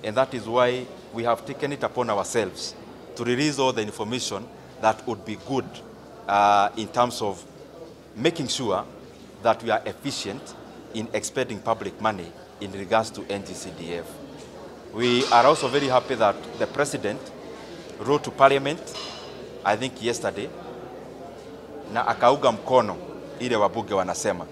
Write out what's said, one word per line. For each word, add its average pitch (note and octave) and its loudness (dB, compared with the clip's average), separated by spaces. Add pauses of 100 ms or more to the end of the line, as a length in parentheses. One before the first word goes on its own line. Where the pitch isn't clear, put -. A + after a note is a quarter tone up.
and G#2+ -4
that C3 2
is G#2+ -6
why B2 2 (280)
we A#2 -4
have A#2 2
taken C#3+ -4
it B2+ -6
upon A#2+ 0
ourselves G2 0 (420)
to A#2 -4
release C3+ 2
all C3 4
the A2+ 0
information G#2+ -4 (360)
that A2 4
would G#2+ -4
be G#2+ -8 (120)
good, B2+ 0 (640)
uh, G2+ 8
in A2 -4
terms B2 2
of G2 -4 (760)
making C3 0
sure G#2 -2 (580)
that A2+ 4
we A2+ 0
are G#2+ 2
efficient A2 -6 (520)
in A2+ -6
expending A2 -2
public G#2 -2
money G#2 0 (340)
in G2+ -8
regards G#2 2
to G2+ -10
N G2 -4
G F#2 -10
C F2+ -10
D E2+ -6
F. E2+ -6 (880)
We A#2+ 4
are A#2+ 10
also D3 6
very C#3 2
happy B2+ 4
that G#2+ 4 (220)
the A2+ 2
President C3+ -2 (800)
wrote C#3 2
to C3+ -4
Parliament, C#3 4 (840)
I G2+ 4
think B2+ -4
yesterday, A2 -2 (1400)
na A2+ 0
akauga C3 6
mkono G#2+ 2 (440)
ile A#2+ 0
wabunge G#2 2
wanasema F2+ 0